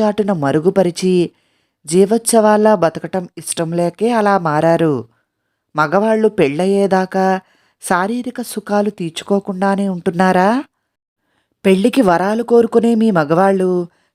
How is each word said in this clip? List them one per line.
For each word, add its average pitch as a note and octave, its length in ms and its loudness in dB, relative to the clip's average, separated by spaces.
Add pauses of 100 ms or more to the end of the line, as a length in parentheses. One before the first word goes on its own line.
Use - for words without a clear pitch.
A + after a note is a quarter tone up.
చాటున G#3 320 -2
మరుగుపరిచి F3 1000 0 (560)
జీవోత్సవాల్లా G#3+ 880 2
బతకటం E3+ 540 -4 (100)
ఇష్టం E3 340 -6
లేకే F3 400 -2
అలా G#3 260 2
మారారు. D#3+ 680 0 (680)
మగవాళ్ళు G#3 520 0
పెళ్ళయ్యేదాకా F#3+ 1120 0 (420)
శారీరక A#3 600 -4
సుఖాలు G#3 480 -4
తీర్చుకోకుండానే G3 960 -4
ఉంటున్నారా? F#3 760 0 (1040)
పెళ్ళికి G3 360 2
వరాలు F#3+ 400 0
కోరుకునే A#3 520 2
మీ A3 160 2
మగవాళ్ళు F3+ 760 0 (280)